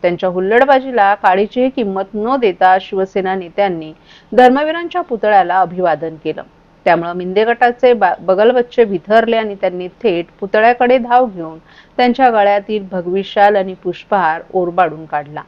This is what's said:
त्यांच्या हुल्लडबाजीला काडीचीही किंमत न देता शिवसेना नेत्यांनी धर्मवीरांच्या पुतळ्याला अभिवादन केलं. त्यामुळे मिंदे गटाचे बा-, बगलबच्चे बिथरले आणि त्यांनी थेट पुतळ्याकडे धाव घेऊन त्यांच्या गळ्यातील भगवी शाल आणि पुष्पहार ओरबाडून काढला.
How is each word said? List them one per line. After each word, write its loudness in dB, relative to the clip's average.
त्यांच्या -2
हुल्लडबाजीला 0
काडीचीही 0
किंमत -4
न -2
देता 2
शिवसेना -4
नेत्यांनी -4
धर्मवीरांच्या 2
पुतळ्याला 2
अभिवादन -2
केलं. -6
त्यामुळे 0
मिंदे -2
गटाचे 2
बा-, 2
बगलबच्चे 2
बिथरले 0
आणि -4
त्यांनी -6
थेट -4
पुतळ्याकडे 2
धाव 2
घेऊन -10
त्यांच्या 2
गळ्यातील 0
भगवी -4
शाल 2
आणि -4
पुष्पहार -4
ओरबाडून -2
काढला. -8